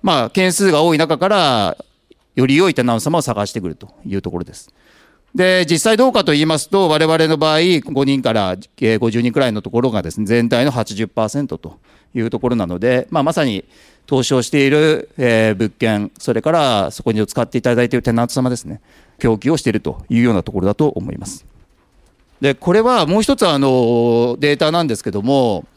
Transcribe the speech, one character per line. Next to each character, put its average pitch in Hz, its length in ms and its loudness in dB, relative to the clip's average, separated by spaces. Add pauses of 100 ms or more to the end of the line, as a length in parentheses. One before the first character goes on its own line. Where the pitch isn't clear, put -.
ま 151 220 2
あ、 110 80 -4
件 185 200 2
数 185 200 2
が 151 100 4
多 165 140 4
い - 20 0
中 156 220 0
か - 80 0
ら、 131 500 0 (580)
よ 127 120 2
り 135 80 2
良 180 160 4
い - 20 -4
テ 135 80 0
ナ 120 140 2
ン - 20 -2
ト 107 40 -4
様 160 180 0
を - 20 0
探 104 240 -4
し - 80 -12
て 113 80 -6
く 90 60 -8
る 78 80 -8
と - 140 -20 (140)
い - 120 -8
う 98 80 -4
と - 80 -8
こ 87 80 -6
ろ 87 40 -6
で - 120 -14
す。 - 180 -20 (600)
で、 185 340 2
実 170 100 2
際 220 180 2
ど 254 120 4
う 247 40 -2
か 220 100 2
と 170 80 0
言 147 100 2
い 156 40 2
ま 156 120 0
す - 120 -8
と、 196 180 2
我 156 180 2
々 160 220 2
の 156 100 0
場 156 180 2
合、 156 40 2 (320)
五 139 140 0
人 139 160 0
か 117 100 0
ら、 98 240 0 (240)
え 113 160 2
ー、 107 40 -2
五 117 120 0
十 113 80 0
人 120 140 0
く 143 60 0
ら 131 100 2
い - 20 -2
の 107 100 -6
と 95 80 -12
こ 117 120 0
ろ 127 100 0
が 107 100 -2
で 82 100 -8
す - 80 -10
ね、 107 60 -2
全 117 220 2
体 120 160 2
の 147 80 0
八 113 240 -6
十 107 140 -6
パ 113 160 -2
ー 107 40 -6
セ 143 120 -4
ン 139 60 -6
ト 80 100 -10
と - 200 -16 (360)
い 120 80 -4
う 113 80 -2
と 113 100 -6
こ 123 100 -2
ろ 120 60 0
な 107 100 -2
の 90 140 -8
で、 123 300 0
ま 165 100 -2
あ、 139 40 0
ま 160 100 0
さ 160 100 -2
に 107 220 -4 (400)
投 131 180 0
資 127 100 -2
を 127 80 2
し - 80 -6
て 143 160 2
い 139 40 2
る、 151 480 2
え 113 340 2
ー、 104 40 0
物 101 220 -2
件、 104 400 -2
そ - 160 -4
れ 113 80 -2
か 156 100 0
ら 123 400 0
そ - 120 -16
こ 120 80 -2
に 107 160 0
使 - 140 -4
っ 117 40 0
て - 120 -8
い 117 40 -2
た 120 140 0
だ 120 80 2
い 120 60 0
て 135 80 -2
い - 20 0
る - 40 -6
テ 120 100 0
ナ 117 100 0
ン 120 40 -2
ト - 60 -10
様 127 160 0
で 123 60 -2
す - 80 -14
ね、 73 160 -14 (400)
供 113 180 2
給 127 140 -2
を 160 60 2
し - 60 -6
て 131 60 0
い 107 40 -2
る 104 80 -2
と - 280 -8
い 117 100 2
う - 20 4
よ 120 100 4
う - 40 2
な 90 60 2
と - 120 -10
こ 95 80 -2
ろ 92 60 0
だ 104 80 0
と 151 120 0
思 - 240 -6
い - 60 -10
ま - 80 -12
す。 - 200 -16 (960)
で、 139 140 2
こ - 180 -2
れ 202 80 4
は 226 260 2
も 175 140 2
う - 20 2
一 262 140 0
つ、 214 100 0
あ 151 140 2
の、 120 800 2
デ 147 160 2
ー - 20 -16
タ 156 140 0
な 165 140 0
ん - 20 -2
で 117 80 -2
す - 80 -14
け 107 80 -6
ど 98 100 -4
も 120 440 0 (120)